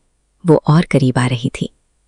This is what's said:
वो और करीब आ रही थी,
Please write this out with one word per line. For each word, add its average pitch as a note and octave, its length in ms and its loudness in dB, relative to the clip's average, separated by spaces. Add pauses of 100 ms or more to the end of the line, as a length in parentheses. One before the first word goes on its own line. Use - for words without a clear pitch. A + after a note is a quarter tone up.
(460)
वो D#3 200 4
और D#3 180 4
करीब C3 340 0
आ B2 80 0
रही B2 240 -4 (100)
थी, - 100 -8 (380)